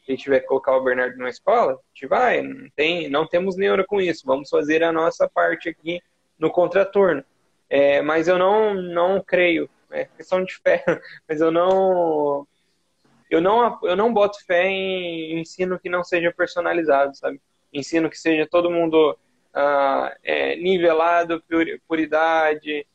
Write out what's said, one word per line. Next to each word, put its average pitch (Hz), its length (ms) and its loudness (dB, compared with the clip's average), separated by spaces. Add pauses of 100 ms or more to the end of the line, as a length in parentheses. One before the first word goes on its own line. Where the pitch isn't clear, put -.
a 135 40 -4
gente 131 120 -4
tiver 135 180 2
que - 40 -12
colocar 131 320 0
o 127 60 0
Bernardo 127 340 -2
na 127 120 -8
escola, 185 440 0
a 131 40 -10 (160)
gente - 140 -18
vai, 196 360 0
não 135 320 -12
tem, 160 340 -2
não 151 180 0
temos 180 300 -2
neura 196 260 2
com 202 160 -2
isso, 170 260 -2
vamos 139 240 -2
fazer 160 340 2
a 165 80 2
nossa 165 360 0
parte 170 400 -2
aqui 170 320 -8 (380)
no 156 140 0
contraturno. 180 720 2 (440)
É, 143 360 4
mas 156 240 0
eu 180 100 4
não, 208 380 2
não 180 440 0
creio, 170 480 0 (220)
é 151 160 -6
questão 185 380 -4
de 185 140 -10
fé, 175 280 0
<laughs> - 420 -6
mas 156 140 -2
eu 165 80 2
não, 170 1000 0 (840)
eu 165 100 2
não, 220 400 2
eu 180 140 0
não 220 180 2
boto 202 320 2
fé 180 220 2
em 180 720 -6
ensino 185 400 -6
que 180 100 -12
não 180 140 -2
seja 170 280 -2
personalizado, 165 840 0
sabe? 139 240 -8 (320)
Ensino 160 360 -2
que - 100 -20
seja 156 260 0
todo 175 240 0
mundo, 160 480 2 (360)
ah, 139 720 0
é, 143 340 -2
nivelado 170 920 0
por, 165 160 0 (220)
por 165 120 -2
idade, 151 960 -2